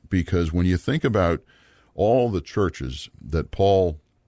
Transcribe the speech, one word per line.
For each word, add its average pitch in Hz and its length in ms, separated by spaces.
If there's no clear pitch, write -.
because 85 440
when 90 140
you 90 100
think 151 260
about 92 380
all 120 340
the 95 100
churches 80 720
that 73 300
Paul 95 500